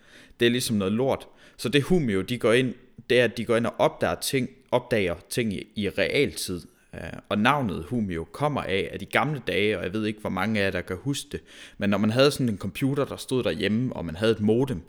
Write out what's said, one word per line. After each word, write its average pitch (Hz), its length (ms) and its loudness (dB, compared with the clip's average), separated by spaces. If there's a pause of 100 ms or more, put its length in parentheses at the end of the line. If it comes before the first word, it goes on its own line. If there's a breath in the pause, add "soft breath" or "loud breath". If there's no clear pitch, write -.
(400 loud breath)
Det 120 60 4
er 117 60 4
ligesom 120 260 0
noget 98 160 0
lort. 123 340 0 (300 soft breath)
Så 120 120 -4
det 139 140 4
Humio, 123 380 2
de 117 160 -4
går 113 160 4
ind, 127 200 2 (360)
det 123 100 6
er, 123 40 6
at 113 140 -2
de 113 80 -4
går 113 120 4
ind 117 80 0
og - 120 -4
opdager 113 380 0
ting, - 340 -2 (220)
opdager 107 440 0 (140)
ting 117 240 -2
i, - 220 -8
i 101 140 -2
realtid. 92 720 0 (320)
Øh, 85 80 -12 (280)
og 104 80 0
navnet 107 460 2
Humio 95 400 -4
kommer 139 380 -4
af, 92 300 -2
at 92 100 -8
i 95 40 -10
gamle 131 420 0
dage, 104 300 2
og 87 60 -6
jeg 92 100 -4
ved 107 120 -2
ikke, 110 140 -4
hvor - 100 -6
mange 101 300 0
af 98 40 2
jer, 95 80 0
der 90 100 -4
kan 92 200 -6
huske 139 300 -4
det, 87 100 -8 (360 loud breath)
men 101 120 0
når 101 80 4
man 107 120 2
havde 135 220 6
sådan 131 180 0
en 98 80 -2
computer, 135 480 -2
der 98 100 -6
stod 127 280 -2
derhjemme, 101 500 0
og 82 120 -6
man 80 100 -6
havde 110 160 4
et 104 100 -2
modem, 110 480 2